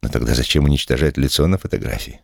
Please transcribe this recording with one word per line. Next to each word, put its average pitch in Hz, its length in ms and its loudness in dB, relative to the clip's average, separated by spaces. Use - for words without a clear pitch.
Но - 60 -4
тогда 58 260 0
зачем 64 300 2
уничтожать 71 540 2
лицо 71 280 2
на 92 120 2
фотографии? - 640 -6